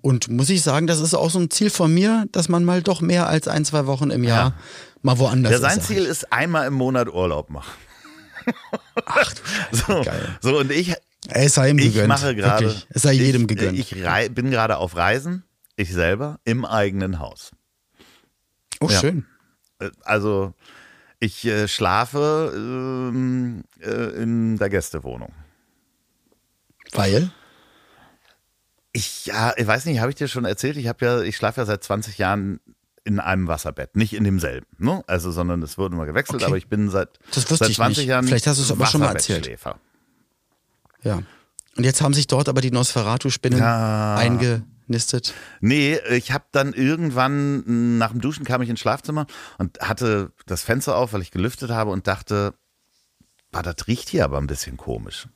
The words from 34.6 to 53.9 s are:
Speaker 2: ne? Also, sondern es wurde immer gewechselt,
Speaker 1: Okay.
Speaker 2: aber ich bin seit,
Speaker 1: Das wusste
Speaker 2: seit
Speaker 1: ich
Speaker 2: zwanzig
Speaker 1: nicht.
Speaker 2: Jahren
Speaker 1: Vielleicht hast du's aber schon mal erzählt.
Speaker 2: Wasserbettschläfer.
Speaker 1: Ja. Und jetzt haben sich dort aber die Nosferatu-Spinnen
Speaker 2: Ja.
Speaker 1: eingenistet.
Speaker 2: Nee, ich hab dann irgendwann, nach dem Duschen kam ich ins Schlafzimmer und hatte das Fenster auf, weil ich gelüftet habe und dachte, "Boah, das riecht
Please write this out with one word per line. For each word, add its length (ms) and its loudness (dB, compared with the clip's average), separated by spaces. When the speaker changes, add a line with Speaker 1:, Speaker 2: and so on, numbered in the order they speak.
Speaker 2:
ne? 300 -2
Also, 240 -2
sondern 320 -2
es 140 -10
wurde 180 -2
immer 100 -4
gewechselt, 360 -4
Speaker 1:
Okay. 40 0
Speaker 2:
aber 120 0
ich 100 -8
bin 220 0
seit, 300 -2
Speaker 1:
Das 160 0
wusste 160 2
Speaker 2:
seit 40 4
Speaker 1:
ich 80 0
Speaker 2:
zwanzig 220 2
Speaker 1:
nicht. 100 -2
Speaker 2:
Jahren 180 2
Speaker 1:
Vielleicht 200 2
hast 120 2
du's 120 0
aber 160 2
schon 140 2
mal 120 0
erzählt. 340 -2
Speaker 2:
Wasserbettschläfer. 320 -12
Speaker 1:
Ja. 180 -2
Und 80 0
jetzt 160 2
haben 120 4
sich 140 0
dort 220 2
aber 120 2
die 100 0
Nosferatu-Spinnen 880 0
Speaker 2:
Ja. 580 2
Speaker 1:
eingenistet. 1160 -2
Speaker 2:
Nee, 360 2
ich 240 0
hab 180 -6
dann 220 2
irgendwann, 1200 0
nach 140 2
dem 80 -4
Duschen 240 -4
kam 180 -2
ich 80 -2
ins 120 -4
Schlafzimmer 440 -2
und 220 -4
hatte 520 0
das 160 -6
Fenster 340 -2
auf, 160 0
weil 80 -2
ich 100 -10
gelüftet 400 -4
habe 200 -2
und 160 -4
dachte, 460 -2
"Boah, 120 -8
das 240 -8
riecht 220 -4